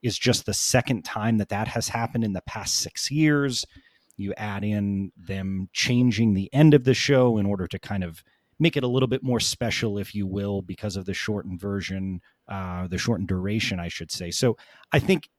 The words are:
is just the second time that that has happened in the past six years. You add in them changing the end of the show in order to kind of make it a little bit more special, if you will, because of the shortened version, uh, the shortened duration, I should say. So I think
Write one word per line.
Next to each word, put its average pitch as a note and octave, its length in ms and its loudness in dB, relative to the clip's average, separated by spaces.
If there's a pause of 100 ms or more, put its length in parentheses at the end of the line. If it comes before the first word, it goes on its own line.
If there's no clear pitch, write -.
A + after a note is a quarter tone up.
is A#2 140 -2
just - 280 0
the G#2 80 -4
second A#2+ 520 0
time A2 320 0
that G2+ 120 0
that G#2+ 200 -2
has - 180 -4
happened A#2 360 -2
in G#2 100 -2
the F2+ 80 -4
past - 340 -8
six - 340 -6
years. C#3+ 560 2 (520)
You G2 200 -6
add G2+ 260 -6
in G2+ 540 0
them F#2+ 560 -6
changing A#2 640 4
the G2 180 -2
end D3 220 10
of C3 80 6
the C3 100 6
show B2+ 460 4
in G2 80 0
order G2 180 -2
to F#2 140 -8
kind G2 240 -6
of E2 200 -10 (360)
make D#3+ 180 4
it C3 60 0
a B2 40 0
little C3 200 2
bit B2+ 160 -2
more B2 160 2
special, G#2+ 580 -2
if G2+ 160 -6
you G2+ 140 -2
will, G2 340 -2
because F#2 340 -6
of F#2+ 100 -6
the F#2+ 100 -6
shortened G2 440 -4
version, F#2+ 640 -6 (260)
uh, F#2 380 -6
the F2+ 140 -4
shortened G#2 300 -2
duration, F#2+ 500 -2
I E2+ 80 -6
should - 240 -10
say. F2 180 -8
So A#2 280 0 (340)
I D3+ 80 4
think F3 280 0 (120)